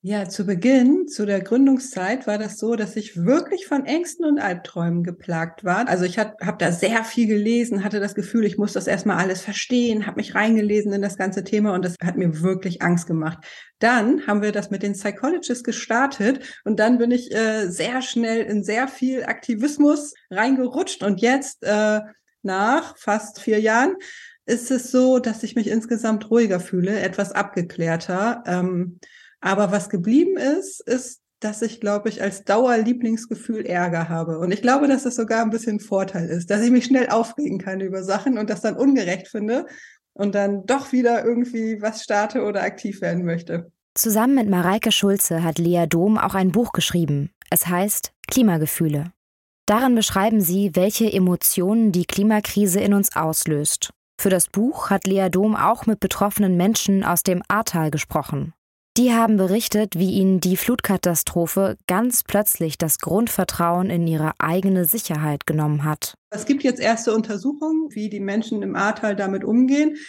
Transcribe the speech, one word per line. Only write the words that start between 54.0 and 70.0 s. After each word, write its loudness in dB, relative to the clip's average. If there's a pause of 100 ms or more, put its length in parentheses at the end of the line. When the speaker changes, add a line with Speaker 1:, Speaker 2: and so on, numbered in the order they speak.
Speaker 2:
Für 2
das 2
Buch -2
hat 0
Lea 2
Dom 2
auch 0
mit 2
betroffenen 2
Menschen 2
aus 0
dem 0
Ahrtal 0
gesprochen. -4 (440)
Die 6
haben 4
berichtet, 2
wie 2
ihnen 4
die 2
Flutkatastrophe 0 (100)
ganz 0
plötzlich 0
das -2
Grundvertrauen 0
in 0
ihre 0
eigene 2
Sicherheit -2
genommen 0
hat. -4 (160)
Speaker 1:
Es -10
gibt 0
jetzt 0
erste 0
Untersuchungen, -2
wie -8
die -8
Menschen -4
im -4
Ahrtal -2
damit -4
umgehen. 2 (120)